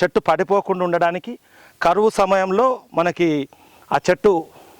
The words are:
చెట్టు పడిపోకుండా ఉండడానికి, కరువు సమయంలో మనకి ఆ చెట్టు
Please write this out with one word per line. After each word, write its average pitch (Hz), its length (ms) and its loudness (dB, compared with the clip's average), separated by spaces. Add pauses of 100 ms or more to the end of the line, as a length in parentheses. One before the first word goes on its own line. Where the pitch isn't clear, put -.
చెట్టు 180 180 0
పడిపోకుండా 180 640 -2
ఉండడానికి, 175 540 -2 (440)
కరువు 196 280 2
సమయంలో 196 720 0 (140)
మనకి 165 540 -2 (440)
ఆ 143 60 2 (120)
చెట్టు 180 340 2 (360)